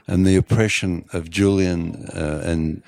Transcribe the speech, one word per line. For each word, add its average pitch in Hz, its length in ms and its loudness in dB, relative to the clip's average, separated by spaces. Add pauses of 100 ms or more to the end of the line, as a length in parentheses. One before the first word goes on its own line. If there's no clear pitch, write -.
and 92 180 2
the 95 120 6
oppression 95 760 0
of 82 180 -6
Julian, 90 840 0
uh, 76 320 -4
and, 80 420 -2